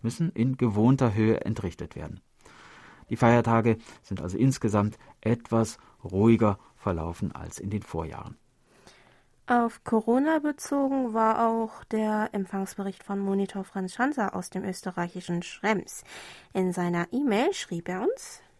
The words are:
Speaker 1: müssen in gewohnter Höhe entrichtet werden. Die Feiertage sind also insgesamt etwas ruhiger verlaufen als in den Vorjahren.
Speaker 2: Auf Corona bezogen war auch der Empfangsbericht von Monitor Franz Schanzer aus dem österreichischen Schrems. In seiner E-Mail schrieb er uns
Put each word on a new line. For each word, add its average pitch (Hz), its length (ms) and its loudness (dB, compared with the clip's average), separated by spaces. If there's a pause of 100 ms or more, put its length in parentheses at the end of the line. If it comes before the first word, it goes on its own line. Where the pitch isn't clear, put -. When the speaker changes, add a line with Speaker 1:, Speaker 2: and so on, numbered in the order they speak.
Speaker 1:
müssen 165 300 -2
in 127 240 0
gewohnter 117 580 4
Höhe 110 280 2
entrichtet - 520 -6
werden. 78 260 -12 (880)
Die 113 80 -4
Feiertage 117 600 6 (240)
sind 92 180 -8
also 90 160 -6
insgesamt 107 640 2 (220)
etwas 113 580 0 (240)
ruhiger 104 560 4 (160)
verlaufen 85 560 -4
als - 300 -14
in 98 100 -8
den 104 120 -4
Vorjahren. - 540 -10 (1120)
Speaker 2:
Auf 240 320 2
Corona 262 580 2
bezogen 269 760 -2
war 226 340 2
auch 226 360 -4
der 214 480 0
Empfangsbericht 196 680 -6
von 196 160 -6
Monitor 196 460 -2
Franz 185 300 -6
Schanzer 247 420 -2
aus 180 140 -8
dem 185 120 -6
österreichischen 175 800 -6
Schrems. - 640 -4 (480)
In 185 220 0
seiner 175 380 -2
E-Mail 262 420 2
schrieb - 340 -8
er 185 140 -6
uns - 400 -6 (180)